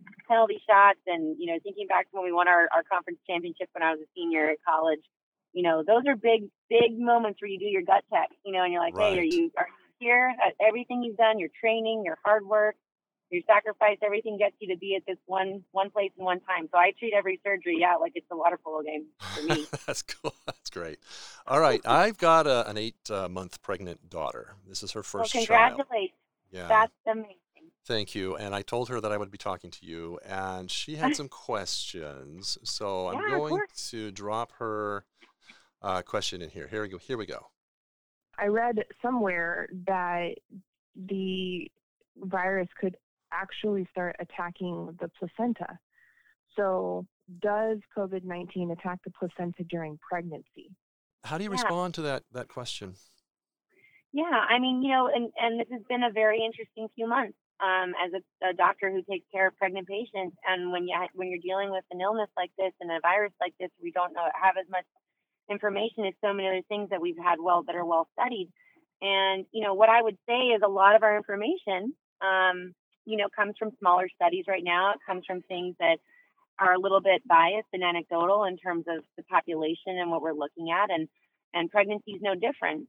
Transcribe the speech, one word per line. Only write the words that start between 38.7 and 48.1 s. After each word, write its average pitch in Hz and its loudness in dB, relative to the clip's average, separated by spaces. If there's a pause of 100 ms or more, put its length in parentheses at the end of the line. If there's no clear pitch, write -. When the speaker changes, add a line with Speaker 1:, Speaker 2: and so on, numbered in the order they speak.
Speaker 3:
somewhere 175 -2 (180)
that 175 -2 (640)
the 185 -6 (480)
virus 190 -2 (100)
could 185 -4 (360)
actually 190 -4
start 175 -6
attacking 175 -8
the 175 -8 (120)
placenta. 208 -6 (800)
So 185 -2 (360)
does 214 -2 (180)
covid 190 -4